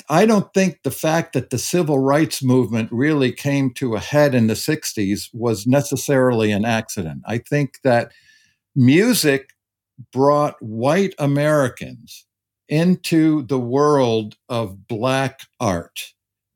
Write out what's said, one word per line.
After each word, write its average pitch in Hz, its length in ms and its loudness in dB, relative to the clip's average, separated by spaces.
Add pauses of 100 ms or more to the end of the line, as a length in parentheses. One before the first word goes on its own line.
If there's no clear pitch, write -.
(100)
I 180 160 4
don't 214 260 0
think 190 300 -2
the 135 80 -4
fact 160 420 -2
that 165 160 -4
the - 80 -4
civil 156 420 -2
rights 143 440 0
movement 117 500 0
really 135 400 0
came 139 420 -2
to 117 200 -4
a 98 60 -4
head 147 340 2
in 113 140 4
the 107 80 0
sixties 104 760 -4
was 113 340 -4
necessarily 127 840 0
an 104 160 -2
accident. 101 580 -6
I 113 140 -6
think 143 460 -4
that 120 280 2 (640)
music 143 800 2 (580)
brought 143 480 2
white 139 580 -2
Americans 143 1080 -2 (420)
into 156 800 2
the 135 120 -2
world 123 800 0 (140)
of 104 360 -6
Black 131 540 -2 (180)
art. 92 540 -6 (440)